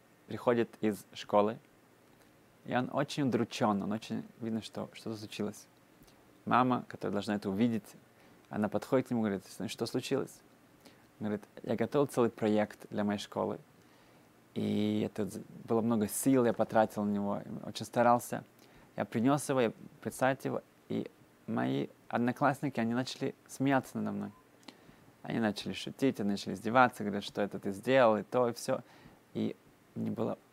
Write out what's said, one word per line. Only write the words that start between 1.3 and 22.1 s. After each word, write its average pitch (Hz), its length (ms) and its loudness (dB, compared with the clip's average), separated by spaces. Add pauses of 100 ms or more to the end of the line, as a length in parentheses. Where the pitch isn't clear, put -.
и - 100 -4
он 123 160 0
очень 147 320 -2
удручён, 110 600 2
он 95 80 -4
очень, 110 320 -6 (180)
видно, 113 200 -4
что - 320 -10
что-то 113 240 -10
случилось. 104 500 -8 (800)
Мама, 123 420 4
которая - 260 -6
должна 104 220 0
это 104 140 -4
увидеть, 110 460 0 (540)
она 107 180 -2
подходит 131 400 0
к - 40 -12
нему 117 100 0
и 107 80 0
говорит: 98 140 -4 (160)
«Ну, 135 100 -8
что - 160 -6
случилось?» - 560 -4 (800)
Он 107 80 -6
говорит: 104 160 -4 (200)
«Я 117 120 -2
готовил 131 320 2
целый 120 220 2
проект 107 600 0
для 107 140 -2
моей 104 160 0
школы, 101 400 -4 (960)
и 107 500 0
это 107 200 -4
з-, - 180 -10 (220)
было 113 160 2
много 110 260 2
сил, 131 380 4
я 110 80 4
потратил 110 500 2
на 104 80 0
него, 101 300 -2 (240)
очень 107 200 -8
старался. 120 580 2 (520)
Я 107 100 -4
принёс 135 420 0
его, 131 140 2
я 110 100 4 (300)
представил 131 420 0
его, 127 180 -4 (280)
и 113 220 -4 (340)
мои 127 420 -2 (200)
одноклассники, 131 720 0